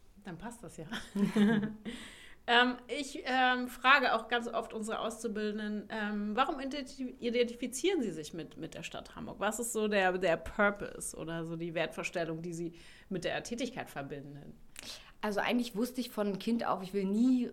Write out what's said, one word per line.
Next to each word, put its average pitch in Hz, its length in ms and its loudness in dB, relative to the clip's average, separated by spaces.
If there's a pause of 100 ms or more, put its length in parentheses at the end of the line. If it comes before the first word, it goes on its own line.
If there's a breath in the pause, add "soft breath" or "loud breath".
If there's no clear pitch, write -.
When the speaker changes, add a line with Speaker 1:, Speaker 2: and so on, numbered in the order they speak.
(260)
Speaker 1:
Dann 170 140 -12
passt 226 240 -12
das 160 140 -14
ja. 160 80 -10 (300)
<laughs> 208 540 6 (800 loud breath)
Ähm, 247 300 6 (120)
ich, 285 380 -6
ähm, 254 420 4
frage 262 460 6
auch 226 120 0
ganz 233 220 0
oft - 240 -2
unsere 220 280 -4
Auszubildenden, 214 920 -2
ähm, 208 440 -2
warum 277 240 2
identi-, 262 640 -6
identifizieren 240 800 0
sie 202 80 0
sich 156 240 -8
mit, 160 220 -10
mit 156 180 -10
der 160 80 -10
Stadt - 320 -10
Hamburg? - 240 -10
Was 214 220 0
ist 233 120 -4
so 214 140 2
der, 190 320 4
der 185 200 4
Purpose - 800 0
oder 165 280 -6
so 165 100 -6
die 165 200 -4
Wertvorstellung, 165 680 -2
die 175 120 -6
sie 170 180 -4 (360 loud breath)
mit 175 160 -4
der 151 200 -2
Tätigkeit 233 440 -6
verbinden? 143 720 -10 (640 loud breath)
Speaker 2:
Also 208 180 -2
eigentlich 233 380 2
wusste 247 240 -2
ich 240 100 -4
von 202 300 0
Kind 226 260 0
auf, 190 160 0
ich 185 120 -10
will 196 100 0
nie 240 480 4